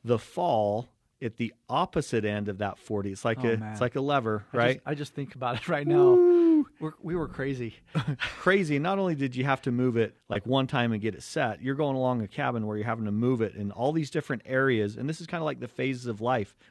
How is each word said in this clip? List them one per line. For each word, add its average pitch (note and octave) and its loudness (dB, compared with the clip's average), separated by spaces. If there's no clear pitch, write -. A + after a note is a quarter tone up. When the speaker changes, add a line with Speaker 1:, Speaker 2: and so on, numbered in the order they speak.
Speaker 1:
the A2+ 2
fall A2+ 0
at A#2+ -8
the A#2 -4
opposite C3+ -2
end G#2 -2
of F#2+ -6
that G2 -4
forty, G2+ -6
it's F#2+ -10
like A2+ 0
Speaker 2:
Oh, B2 2
Speaker 1:
a, A2+ 2
Speaker 2:
man. G#2+ -8
Speaker 1:
it's G#2+ -10
like B2 -2
a C#3 -2
lever, A#2+ 0
Speaker 2:
I - -
just, - -16
Speaker 1:
right? B2+ 2
Speaker 2:
I D3 -4
just C#3+ -10
think C#3 -10
about B2 -4
it - -8
right D3 0
now. F4+ 8
Speaker 1:
Woo! F4 6
Speaker 2:
We're, D#3 -6
we D#3+ -6
were D#3+ -4
crazy. C3 -6
Speaker 1:
<laughs> C#3 -2
Crazy. F3+ 2
Not F#3+ 0
only F3+ 0
did C3+ -2
you B2+ -2
have C3+ 2
to C3 -2
move B2 2
it, A2+ 0
like, G2+ -4
one C3 0
time A#2+ 0
and G#2+ -2
get G#2+ -2
it - -16
set, A#2+ -4
you're C3+ -4
going C#3 -2
along B2+ 0
a G#2 -4
cabin A#2+ -4
where G#2+ -4
you're G#2+ -4
having A2+ -4
to G#2 -2
move A#2 2
it G#2+ -2
in G2+ -6
all C3 -2
these D#3+ -2
different C#3+ -4
areas. B2 2
And C3 -4
this D#3 -6
is E3 -12
kinda E3 -6
like C3+ -6
the A#2 -10
phases B2+ -4
of A2 -6
life A#2 -2